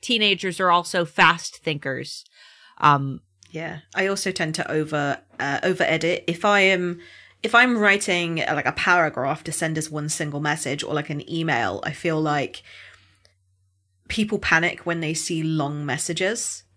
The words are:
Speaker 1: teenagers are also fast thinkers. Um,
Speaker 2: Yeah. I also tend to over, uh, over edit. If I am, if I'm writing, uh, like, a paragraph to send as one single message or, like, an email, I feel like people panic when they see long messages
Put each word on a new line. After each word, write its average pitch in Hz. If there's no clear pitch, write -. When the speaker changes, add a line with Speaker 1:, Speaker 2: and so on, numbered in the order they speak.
Speaker 1:
teenagers 196
are 185
also 175
fast 165
thinkers. 143
Um, 139
Speaker 2:
Yeah. 160
I 190
also 196
tend 160
to -
over, 147
uh, 139
over 180
edit. 160
If 170
I 202
am, 180
if 220
I'm 240
writing, 185
uh, -
like, 143
a 123
paragraph 156
to 160
send 160
as 156
one 151
single 147
message 143
or, -
like, 151
an 147
email, 127
I 147
feel 160
like 147
people 214
panic 170
when 170
they 160
see 160
long 147
messages 185